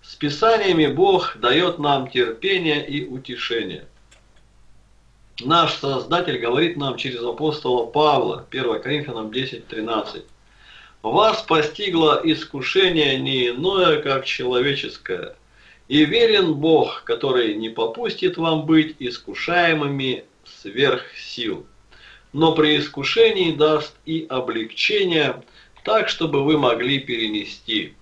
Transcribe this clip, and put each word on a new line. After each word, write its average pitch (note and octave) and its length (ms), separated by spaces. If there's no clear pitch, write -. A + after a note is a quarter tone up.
С - 120
Писаниями F3+ 720
Бог E3+ 500
дает D#3 400
нам C#3 320
терпение D3 760
и C#3 200
утешение. A#2+ 800
Наш D#3 360
Создатель C#3 640
говорит C3+ 380
нам C#3 220
через B2 240
апостола B2 640
Павла, C#3 640
первое A#2+ 300
Коринфянам B2 520
десять B2+ 340
тринадцать: A2 600
«Вас G3+ 420
постигло D#3+ 800
искушение D3+ 960
не C3 300
иное, D#3+ 540
как C3+ 240
человеческое, B2+ 1080
и D3+ 160
верен G3 500
Бог, D3+ 500
который A#2 500
не A2 140
попустит F3 680
вам D#3+ 300
быть D#3 320
искушаемыми C#3+ 1300
сверх B2+ 600
сил, G2+ 480
но D#3 200
при D3+ 260
искушении F3+ 720
даст D3+ 420
и D#3+ 240
облегчение, C#3 1120
так, - 240
чтобы C#3+ 360
вы D3+ 140
могли B2+ 420
перенести». G#2+ 1000